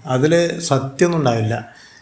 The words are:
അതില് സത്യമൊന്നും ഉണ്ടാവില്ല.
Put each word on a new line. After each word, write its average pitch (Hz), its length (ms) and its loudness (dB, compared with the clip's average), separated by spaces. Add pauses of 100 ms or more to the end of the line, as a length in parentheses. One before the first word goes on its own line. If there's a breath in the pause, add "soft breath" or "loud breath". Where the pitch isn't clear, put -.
അതില് 165 540 2
സത്യമൊന്നും 147 600 0
ഉണ്ടാവില്ല. 117 500 -2 (320 loud breath)